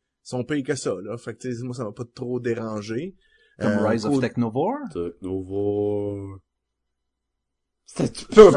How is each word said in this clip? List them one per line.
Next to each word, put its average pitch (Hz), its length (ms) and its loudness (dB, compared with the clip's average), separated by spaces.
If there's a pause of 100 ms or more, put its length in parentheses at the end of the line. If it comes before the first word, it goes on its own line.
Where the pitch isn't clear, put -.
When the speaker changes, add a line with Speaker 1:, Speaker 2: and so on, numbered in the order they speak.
(240)
Speaker 1:
sont 127 220 -6
pires 147 180 -2
que 143 120 -2
ça, 135 180 -4 (100)
là, 104 140 -10
fait 120 160 -12
que - 60 -18
tu 127 140 -8
sais, 117 100 -10
moi 123 120 -10
ça 127 80 -8
m'a 104 80 -8
pas 117 140 -12 (100)
trop 123 240 -6
dérangé. 113 720 -6 (460)
Speaker 2:
Comme 107 120 0
Speaker 1:
Euh, 104 180 0
Speaker 2:
Rise 110 160 0
of 143 80 2
Speaker 1:
cool. 135 80 2
Speaker 2:
Technovore. 120 560 -2 (160)
Speaker 3:
Technovore. 98 1500 -4 (1500)
C'était - 180 -6
un - 40 0
Speaker 1:
Je - 180 -10
pense - 100 -20
Speaker 3:
peu - 0 -
Speaker 1:
que 214 120 12
Speaker 3:
un 175 100 10